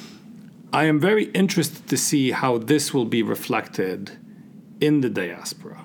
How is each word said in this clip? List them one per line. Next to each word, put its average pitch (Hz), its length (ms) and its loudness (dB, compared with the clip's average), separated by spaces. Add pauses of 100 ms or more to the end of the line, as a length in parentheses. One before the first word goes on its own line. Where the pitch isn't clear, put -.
(720)
I 143 120 2
am 151 160 4
very 208 240 4 (100)
interested - 540 0
to 135 80 0
see 131 340 2
how 123 280 0
this 147 360 0
will 127 120 2
be 113 180 0
reflected 98 880 -4 (680)
in 151 200 4
the 123 100 0
diaspora. 90 760 -8